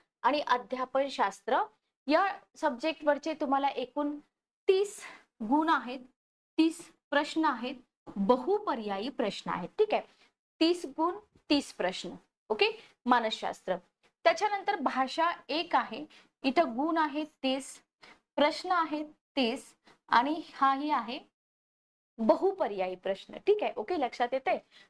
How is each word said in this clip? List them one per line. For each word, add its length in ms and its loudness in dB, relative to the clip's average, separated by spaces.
आणि 180 2
अध्यापनशास्त्र 1200 -2
या 300 2
सब्जेक्टवरचे 800 -2
तुम्हाला 340 0
एकूण 500 -4
तीस 320 2
गुण 260 2
आहेत, 320 -2
तीस 340 0
प्रश्न 340 0
आहेत, 300 -2
बहुपर्यायी 920 0
प्रश्न 420 -2
आहेत. 180 -4
ठीक 160 4
आहे, 80 2
तीस 260 2
गुण, 280 -2
तीस 240 0
प्रश्न. 360 -4
ओके, 340 0
मानसशास्त्र. 720 0
त्याच्यानंतर 520 2
भाषा 540 0
एक 280 -2
आहे, 300 -2
इथं 340 2
गुण 220 0
आहेत 280 0
तीस, 380 -2
प्रश्न 360 2
आहेत 320 0
तीस 380 -2
आणि 340 2
हाही 360 0
आहे 280 -4
बहुपर्यायी 760 2
प्रश्न. 400 -8
ठीक 280 2
आहे, 140 -2
ओके, 240 -4
लक्षात 320 -2
येतंय? 260 0